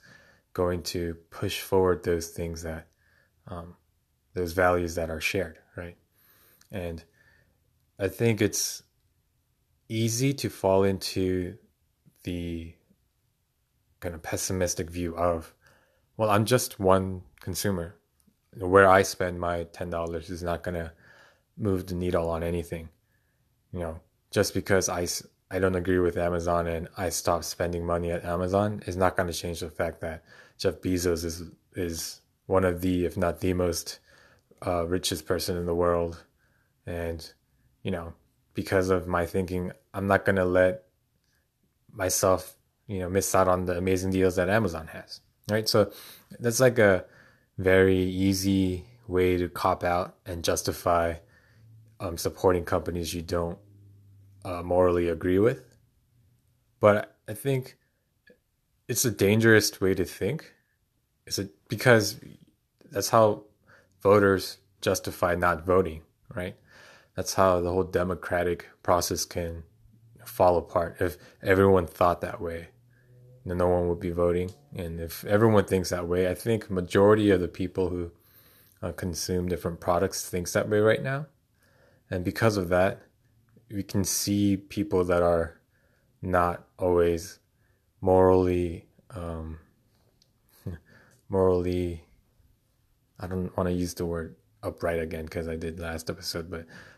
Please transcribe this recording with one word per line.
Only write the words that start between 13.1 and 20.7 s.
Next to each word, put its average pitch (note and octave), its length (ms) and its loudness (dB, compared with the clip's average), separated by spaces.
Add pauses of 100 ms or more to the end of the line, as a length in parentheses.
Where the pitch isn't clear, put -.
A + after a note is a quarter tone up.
kind F2 160 -10
of D#2+ 80 -16
pessimistic F#2 640 -4
view E2+ 260 -6
of, E2+ 380 -2 (640)
"Well, A2 120 0
I'm G#2 160 4
just A#2+ 340 0
one F#2+ 440 2 (160)
consumer. F2+ 560 -6 (600)
Where F#2+ 320 8
I F#2+ 140 8
spend F2+ 360 -4
my F2 260 -4
ten F2+ 240 -12
dollars E2+ 400 -6
is F2 140 -10
not E2+ 200 -6
gonna E2+ 300 -8 (640)